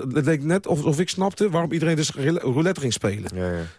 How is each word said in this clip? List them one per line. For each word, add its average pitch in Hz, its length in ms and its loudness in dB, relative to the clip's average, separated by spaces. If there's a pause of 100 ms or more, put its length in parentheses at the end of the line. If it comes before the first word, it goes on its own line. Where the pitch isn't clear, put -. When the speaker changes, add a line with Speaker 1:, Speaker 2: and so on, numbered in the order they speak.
(140)
Speaker 1:
het 147 100 2
leek 151 180 2
net 170 240 0
of, 147 180 0
of 151 160 2
ik 180 80 0
snapte... 196 420 0
waarom 165 220 0
iedereen 160 240 2
dus 151 180 0
rela-, 151 260 0
roulette 160 400 0
ging 127 120 0
spelen. 98 420 -2
Speaker 2:
Ja, 90 180 -2
ja. 85 100 -4 (160)